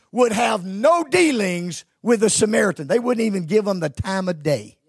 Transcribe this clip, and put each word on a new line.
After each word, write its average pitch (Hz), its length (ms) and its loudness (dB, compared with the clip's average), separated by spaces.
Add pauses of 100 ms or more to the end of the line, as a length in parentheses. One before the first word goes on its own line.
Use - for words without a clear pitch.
(120)
would 240 200 2
have 220 340 0
no 262 380 2
dealings 208 800 0 (160)
with 226 180 2
the 214 100 4
Samaritan. 214 580 0
They 202 120 2
wouldn't 233 260 -2
even 196 200 -2
give 202 200 0
them 196 140 -2
the 160 100 -4
time 190 380 -4
of 160 160 -6
day. 120 340 -4 (100)